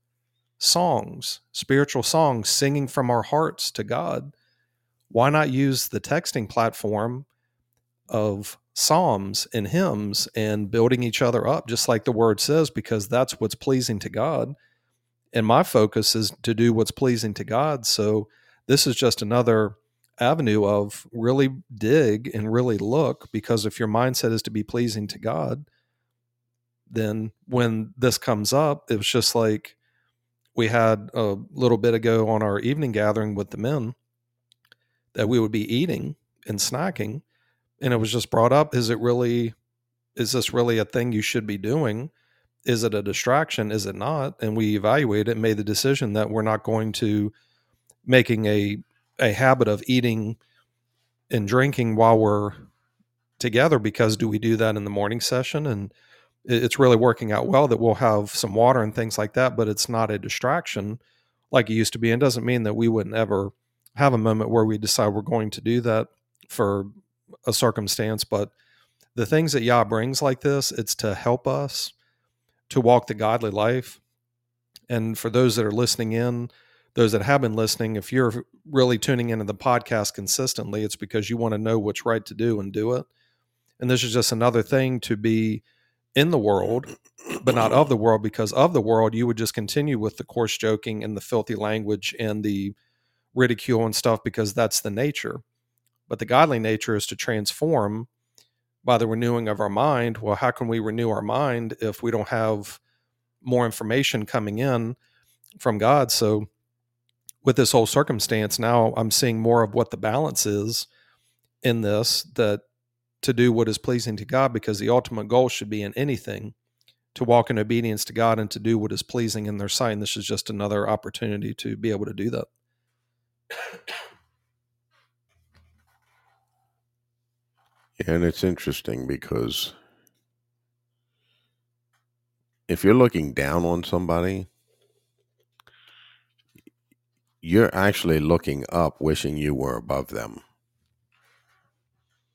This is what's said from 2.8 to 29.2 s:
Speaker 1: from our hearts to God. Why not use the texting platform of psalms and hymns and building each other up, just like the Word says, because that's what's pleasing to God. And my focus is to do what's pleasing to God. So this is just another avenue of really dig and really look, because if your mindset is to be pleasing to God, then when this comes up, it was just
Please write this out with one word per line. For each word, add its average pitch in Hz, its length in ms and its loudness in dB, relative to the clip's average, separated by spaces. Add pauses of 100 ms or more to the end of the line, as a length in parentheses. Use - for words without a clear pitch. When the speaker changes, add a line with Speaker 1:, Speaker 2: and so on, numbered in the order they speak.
Speaker 1:
from 127 220 -2
our 120 120 2
hearts - 500 -2
to 104 140 -8
God. 143 500 -6 (720)
Why 120 220 4
not 151 200 2
use 135 380 0
the - 140 -6
texting 143 480 -4
platform 113 760 -2 (840)
of 104 480 -4 (160)
psalms 113 800 0
and 104 140 -2
hymns 110 680 -2
and 107 340 -2
building 120 340 2
each 117 180 -2
other 120 260 2
up, 143 200 -2
just 113 200 -2
like 117 160 2
the 131 80 0
Word 110 300 4
says, 151 280 2
because 107 380 -4
that's 120 320 0
what's 110 160 -4
pleasing 123 440 -2
to - 100 -10
God. 131 460 -4 (760)
And 113 140 0
my 127 180 6
focus 107 520 2
is 110 160 -2 (120)
to 113 100 -2
do 117 200 4
what's 110 180 0
pleasing 113 440 -2
to 101 100 -10
God. 127 400 -2
So 107 420 0 (400)
this 135 180 4
is 131 100 2
just 120 260 2
another 110 540 2 (440)
avenue 120 460 2
of 104 480 -2
really 131 360 2 (240)
dig 110 600 2
and 110 180 -4
really 120 260 0
look, 123 540 -2
because 110 340 -2
if - 140 -6
your 113 80 -2
mindset 120 440 0
is 110 120 -2
to 110 80 -10
be 107 120 -2
pleasing 113 440 -4
to - 100 -14
God, 143 520 -6 (1200)
then 110 400 -4 (160)
when 113 500 0
this 123 200 2
comes 104 340 -2
up, 147 380 0
it 113 80 2
was 101 100 -4
just - 280 2